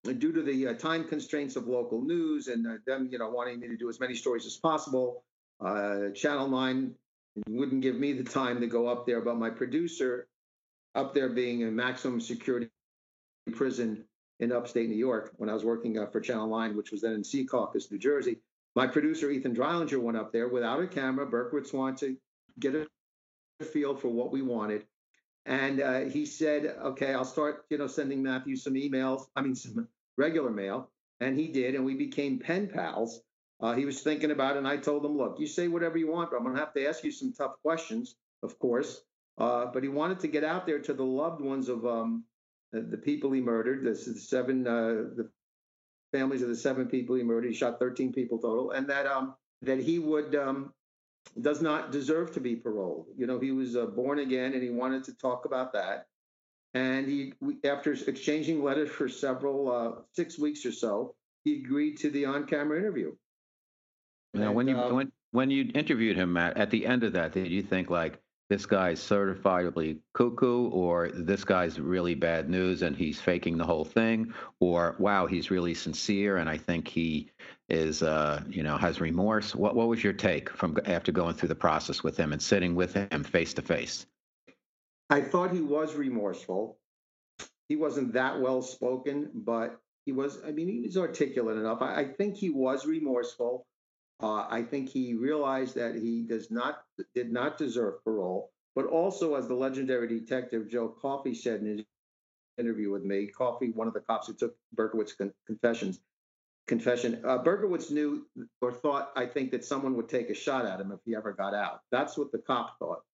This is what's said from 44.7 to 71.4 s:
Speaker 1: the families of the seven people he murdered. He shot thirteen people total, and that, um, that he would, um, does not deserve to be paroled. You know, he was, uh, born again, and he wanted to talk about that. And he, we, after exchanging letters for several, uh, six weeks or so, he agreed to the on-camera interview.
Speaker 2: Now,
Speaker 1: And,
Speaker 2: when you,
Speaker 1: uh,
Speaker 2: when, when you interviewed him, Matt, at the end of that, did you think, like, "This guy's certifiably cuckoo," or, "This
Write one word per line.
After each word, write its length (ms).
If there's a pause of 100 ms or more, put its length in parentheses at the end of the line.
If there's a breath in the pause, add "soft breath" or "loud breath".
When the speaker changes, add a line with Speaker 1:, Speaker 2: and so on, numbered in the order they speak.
Speaker 1:
the 140 (840)
families 300
of 60
the 80
seven 320
people 280
he 80
murdered. 260
He 40
shot 260
thirteen 320
people 280
total, 320
and 160
that, 180
um, 300 (260)
that 180
he 200
would, 360
um, 380 (680)
does 200
not 300
deserve 420
to 60
be 160
paroled. 520 (100)
You 80
know, 140
he 120
was, 240
uh, 120
born 320
again, 340
and 80
he 80
wanted 360
to 120
talk 280
about 280
that. 340 (680)
And 340
he, 320
we, 240
after 300
exchanging 720
letters 260
for 200
several, 600
uh, 300 (120)
six 240
weeks 280
or 60
so, 440 (280)
he 120
agreed 440
to 100
the 160
on-camera 520
interview. 380 (1160)
Speaker 2:
Now, 140
Speaker 1:
And, 80
Speaker 2:
when 120
you, 100
Speaker 1:
uh, 160
Speaker 2:
when, 180 (200)
when 180
you 240
interviewed 420
him, 180
Matt, 240
at 120
the 160
end 180
of 100
that, 180
did 160
you 160
think, 260
like, 300 (300)
"This 160
guy's 340
certifiably 1000 (140)
cuckoo," 560
or, 400
"This 360